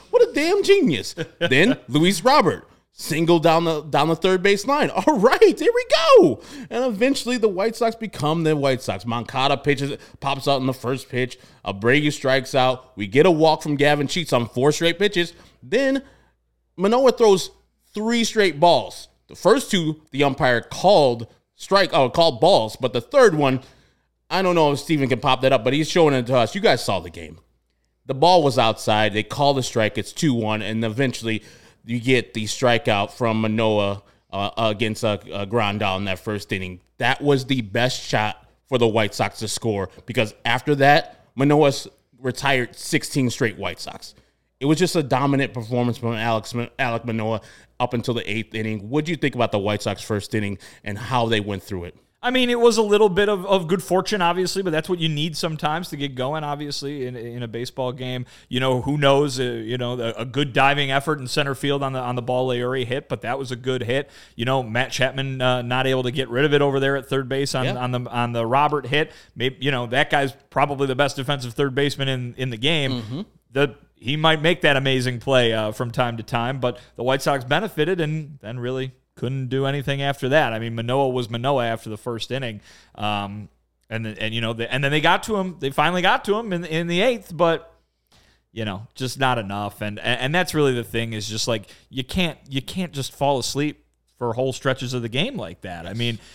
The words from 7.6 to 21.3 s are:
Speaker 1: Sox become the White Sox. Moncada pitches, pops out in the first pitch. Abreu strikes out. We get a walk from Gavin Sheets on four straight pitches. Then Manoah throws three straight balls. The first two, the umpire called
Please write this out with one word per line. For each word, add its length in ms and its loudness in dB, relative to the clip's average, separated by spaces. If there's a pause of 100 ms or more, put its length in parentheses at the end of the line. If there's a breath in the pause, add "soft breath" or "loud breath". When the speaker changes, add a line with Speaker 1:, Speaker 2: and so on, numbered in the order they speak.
Speaker 1:
Sox 200 0
become 480 -2
the 100 2
White 280 0
Sox. 240 -6
Moncada 500 0
pitches, 400 -2 (240 loud breath)
pops 260 -4
out 140 2
in 60 -2
the 80 -2
first 340 -6
pitch. 300 -6 (260 soft breath)
Abreu 480 0
strikes 420 -2
out. 420 0
We 100 -6
get 180 4
a 60 6
walk 320 4
from 140 -2
Gavin 320 2
Sheets 240 -4
on 160 0
four 240 2
straight 260 0
pitches. 340 -2 (300 soft breath)
Then 400 0 (720 soft breath)
Manoah 360 4
throws 380 4 (440)
three 300 0
straight 360 0
balls. 480 2 (200)
The 80 -20
first 340 2
two, 400 -2
the 140 0
umpire 360 2
called 680 2 (260 soft breath)